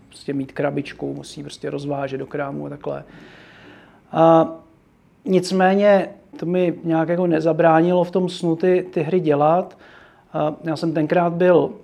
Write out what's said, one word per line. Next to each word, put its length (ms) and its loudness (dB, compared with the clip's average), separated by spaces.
prostě 260 -12
mít 180 -6
krabičku, 600 -6
musí 280 -16
prostě 280 -12
rozvážet 500 -8
do 80 -10
krámu 380 -8
a 40 -12
takhle. 340 -12
A 360 6
nicméně 840 2
to 60 -6
mi 280 0
nějak 260 0
jako 180 0
nezabránilo 760 2
v 80 -4
tom 180 0
snu 260 -2
ty, 380 0
ty 80 -2
hry 180 0
dělat. 580 2
A 300 -4
já 120 -4
jsem 180 -4
tenkrát 400 0
byl 380 4